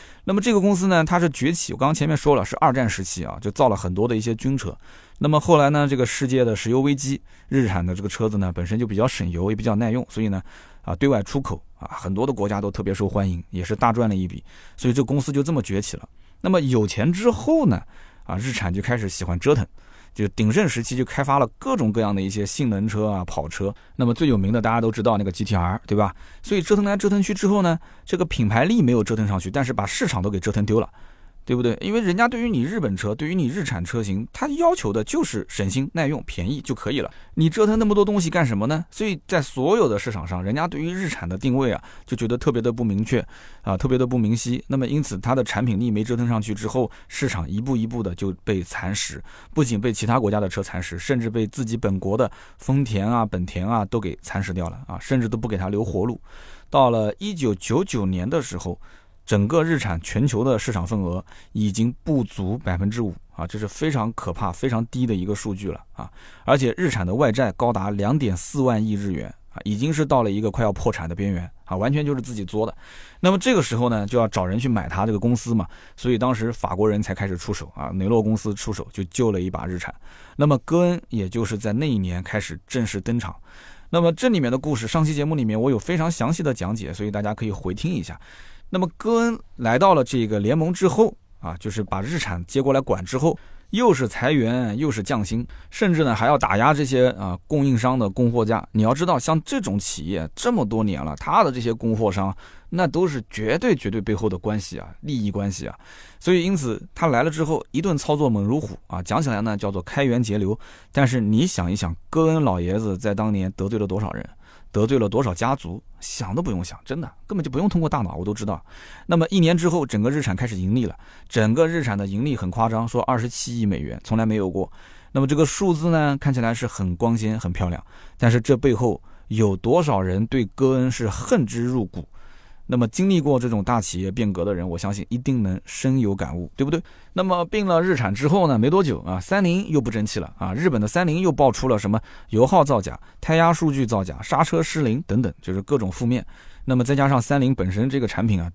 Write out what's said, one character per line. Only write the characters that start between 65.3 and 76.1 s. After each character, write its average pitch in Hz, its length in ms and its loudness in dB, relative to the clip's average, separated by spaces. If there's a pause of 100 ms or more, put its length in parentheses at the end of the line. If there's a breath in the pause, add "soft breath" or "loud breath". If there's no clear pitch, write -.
数 98 220 -6
据 98 140 -8
了 76 100 -8 (140)
啊！ - 180 -14 (320 loud breath)
而 135 140 4
且 123 180 2
日 175 140 0
产 98 180 -2
的 92 80 0
外 131 160 4
债 113 220 2
高 120 180 0
达 101 180 -2
两 104 300 0
点 104 160 0
四 - 260 -4
万 117 220 2
亿 107 120 0
日 101 180 -4
元 57 200 -8 (180)
啊， - 120 -14
已 104 140 -2
经 147 160 0
是 151 120 0
到 135 180 4
了 104 80 2
一 101 100 0
个 107 100 0
快 123 100 -2
要 104 120 2
破 - 180 -2
产 85 160 -6
的 85 80 -8
边 98 160 -2
缘 87 180 -4 (140)
啊， 92 140 -6
完 117 160 0
全 151 120 0
就 143 80 0
是 131 60 -4
自 120 140 -8
己 104 100 -6
作 107 220 -2
的。 - 100 -6 (460 loud breath)
那 185 100 4
么 196 80 2
这 254 160 2
个 165 80 4
时 113 140 -4
候 123 100 2
呢， 110 180 0
就 120 120 0
要 113 100 4
找 95 180 -2
人 95 140 -2
去 131 80 -2
买 110 220 -2
它 95 160 -2
这 113 80 0
个 104 40 2
公 117 160 2
司 117 220 0
嘛， 92 100 0 (300 loud breath)
所 123 160 -2